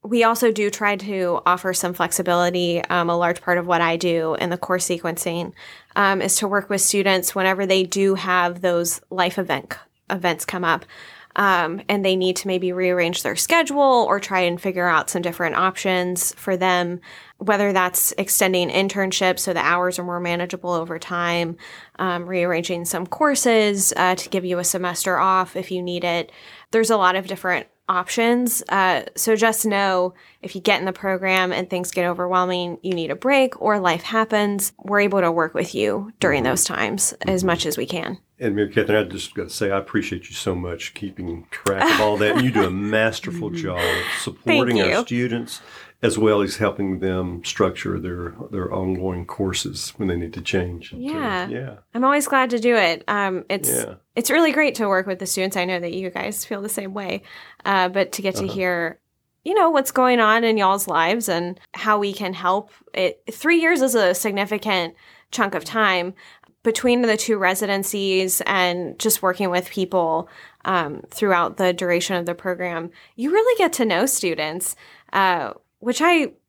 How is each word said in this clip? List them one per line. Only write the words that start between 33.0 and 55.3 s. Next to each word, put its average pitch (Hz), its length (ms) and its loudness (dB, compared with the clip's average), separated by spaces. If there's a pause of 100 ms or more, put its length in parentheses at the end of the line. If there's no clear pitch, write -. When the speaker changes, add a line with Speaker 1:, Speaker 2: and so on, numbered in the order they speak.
Speaker 1:
a - 20 -2
break 262 480 2
or 208 160 2
life 170 240 0
happens, 208 680 0 (100)
we're 202 180 0
able 196 200 4
to 170 100 4
work 165 240 0
with - 200 -2
you 107 440 -2
during 160 240 2
Speaker 2:
Mm-hmm. 127 80 2
Speaker 1:
those - 140 2
times - 480 -2 (160)
as 185 160 0
much 170 200 0
as 151 140 -4
we - 80 -4
can. 180 320 -6 (220)
Speaker 2:
And 104 160 0
Mary 104 160 0
Catherine, 107 340 2
I - 20 -12
just 90 260 -10
gotta 90 160 -6
say, 101 200 -2
I 98 80 0
appreciate - 500 -4
you - 60 -16
so 92 220 -4
much 87 380 -8
keeping 87 580 -10
track 98 420 0
of 104 60 0
all 107 160 4
that. 104 200 2
And 127 80 2
you 127 60 2
do 104 160 2
a 90 40 -2
Speaker 1:
<laughs> - 20 -4
Speaker 2:
masterful 101 800 0
Speaker 1:
Mm-hmm. 87 120 -8
Speaker 2:
job 90 420 -2 (160)
supporting 240 580 0
Speaker 1:
Thank 101 140 2
Speaker 2:
our 190 60 2
Speaker 1:
you. 240 80 -2
Speaker 2:
students, 120 560 -4 (400)
as 110 160 2
well 107 240 4
as - 160 -2
helping 95 400 0
them 90 460 -2
structure 92 540 -2
their, 87 360 -8 (160)
their 92 240 -4
ongoing 92 500 -2
courses - 720 -6
when 98 120 -2
they 87 80 0
need 85 180 -8
to 90 80 -12
change. 87 480 -4
So, - 80 -16
Speaker 1:
Yeah. 247 500 -4
Speaker 2:
yeah. 127 260 -8 (200)
Speaker 1:
I'm 240 100 0
always 277 240 2
glad 262 220 2
to 240 80 -2
do 240 180 4
it. 170 320 2
Um, 196 400 -2
it's, 185 220 -2
Speaker 2:
Yeah. 58 240 -4 (200)
Speaker 1:
it's 233 160 -2
really 311 220 4
great 294 220 2
to 220 140 -2
work 190 180 2
with 190 120 -4
the 190 80 -8
students. 190 300 -2